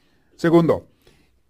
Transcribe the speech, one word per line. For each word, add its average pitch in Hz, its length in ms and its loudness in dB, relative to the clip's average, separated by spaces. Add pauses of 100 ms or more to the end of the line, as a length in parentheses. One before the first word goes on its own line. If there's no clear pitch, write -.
(360)
Segundo, 165 520 -2 (640)